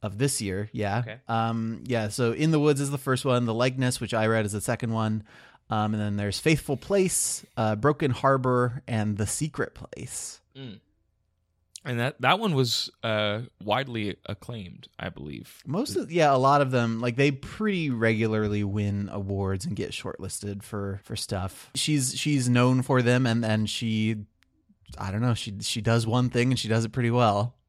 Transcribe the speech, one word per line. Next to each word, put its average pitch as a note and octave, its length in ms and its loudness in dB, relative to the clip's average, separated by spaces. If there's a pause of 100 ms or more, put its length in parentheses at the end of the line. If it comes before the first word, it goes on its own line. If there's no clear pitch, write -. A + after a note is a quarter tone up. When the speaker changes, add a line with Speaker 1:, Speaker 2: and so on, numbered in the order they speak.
Speaker 1:
Of G2+ 160 -8
this C3+ 220 0
year, G2+ 320 -4
yeah. G#2 280 -2
Speaker 2:
Okay. A2+ 160 -6 (120)
Speaker 1:
Um, A2+ 580 -2
yeah, A2+ 220 -2
so A#2 240 0
In D#3 180 2
the D#3 100 4
Woods D3 200 4
is C#3 100 -2
the C#3+ 80 -4
first C3 260 0
one. B2 220 2
The A2+ 80 0
Likeness, B2+ 460 0
which A#2+ 140 -6
I A2 120 2
read, A2 200 4
is G2 60 -4
the G#2+ 80 -2
second A2+ 320 -2
one. A2 320 0 (440)
Um, G#2+ 260 0
and G#2+ 80 -2
then G#2 140 -2
there's G2+ 220 -2
Faithful D3+ 380 0
Place, - 680 0 (120)
uh, A2 200 0
Broken C#3+ 340 2
Harbor, B2 800 2
and G#2+ 280 0
The G#2+ 100 -2
Secret - 480 -4
Place. - 680 -12 (160)
Speaker 2:
Mm. B2+ 240 -14 (1000)
And B2 180 -4
that, B2 200 -4
that C#3 180 4
one G#3+ 160 0
was, B2+ 360 0 (120)
uh, G#2+ 380 0 (220)
widely A2 540 -2 (100)
acclaimed, G2+ 640 -12 (100)
I - 100 -6
believe. C#2 580 -14
Speaker 1:
Most G3+ 300 -2
of, A3+ 160 -4
yeah, D#3 220 6
a - 20 4
lot C3+ 240 6
of C3+ 120 2
them, A#2 280 2
like, A#2+ 160 -2
they C#3 140 4
pretty E3+ 580 -2
regularly A2 760 2
win G2+ 460 -2
awards G2 540 -4
and G2+ 100 -4
get F#2+ 180 -6
shortlisted - 680 -8
for, G2 420 -6
for A2 120 -8
stuff. - 580 -6
She's, C#3 440 0
she's C#3 320 2
known B2 320 6
for B2+ 180 2
them, B2 260 4
and, A#2 200 2
and G#2+ 240 2
she, A2 460 0 (800)
I F#2+ 120 -4
don't G#2 120 -2
know, B2 100 4
she, A2 300 -4
she - 180 -4
does A2+ 260 2
one B2 220 2
thing A#2+ 220 2
and B2 80 2
she - 100 -4
does A2+ 160 2
it A2 80 -6
pretty A#2+ 180 0
well. A#2 440 2 (140)